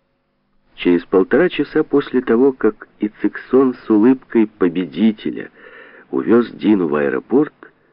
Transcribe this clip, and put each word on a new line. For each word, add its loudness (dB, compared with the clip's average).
Через 0
полтора 0
часа -4
после -2
того, 2
как -4
Ицексон -2
с -20
улыбкой 2
победителя -4
увёз 0
Дину 0
в -4
аэропорт, -2